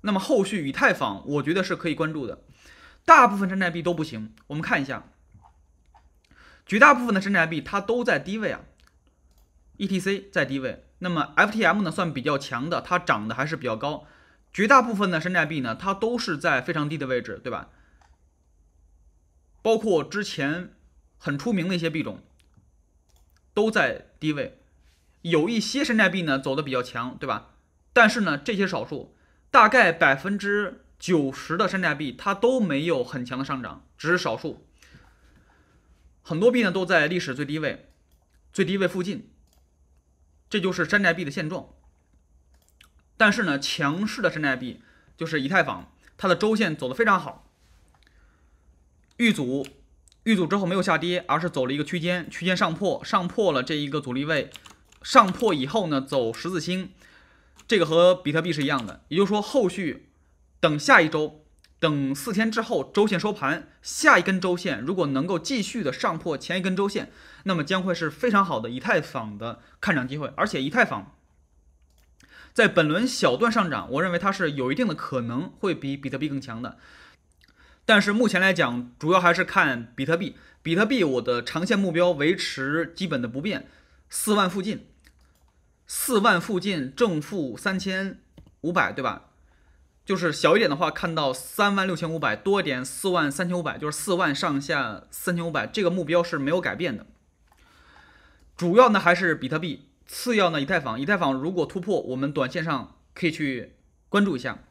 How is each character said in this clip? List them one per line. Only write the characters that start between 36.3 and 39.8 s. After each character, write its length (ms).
多 120
币 120
呢 80
都 160
在 220
历 100
史 160
最 100
低 140
位， 320
最 120
低 140
位 80
附 160
近， 280